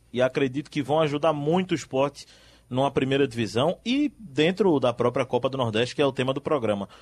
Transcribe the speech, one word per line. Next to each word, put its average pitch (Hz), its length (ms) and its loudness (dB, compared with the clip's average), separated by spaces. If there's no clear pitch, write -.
E 120 100 -2
acredito 135 480 0
que 151 120 -4
vão 139 200 0
ajudar 147 300 2
muito 160 400 -2
o 175 40 0
Sport 139 480 -2
numa 135 220 0
primeira 139 360 2
divisão 117 580 -2
e 277 340 0
dentro 170 600 2
da 123 120 2
própria 123 340 0
Copa 127 220 -2
do 131 100 -4
Nordeste, 117 380 0
que 151 60 -2
é 143 40 4
o 139 60 2
tema 131 220 -2
do 139 80 -6
programa. 104 480 -2